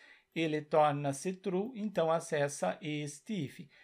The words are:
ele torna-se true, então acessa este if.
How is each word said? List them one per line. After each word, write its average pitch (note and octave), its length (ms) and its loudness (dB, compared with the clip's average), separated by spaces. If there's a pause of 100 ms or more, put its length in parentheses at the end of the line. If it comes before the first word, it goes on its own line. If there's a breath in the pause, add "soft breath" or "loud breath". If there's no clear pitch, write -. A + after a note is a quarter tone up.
(340 loud breath)
ele D#3 280 0
torna-se D3 720 2
true, F#3+ 420 -2
então F#3+ 360 0
acessa D#3+ 720 0
este D3+ 640 -4
if. C#3 240 -12 (160 loud breath)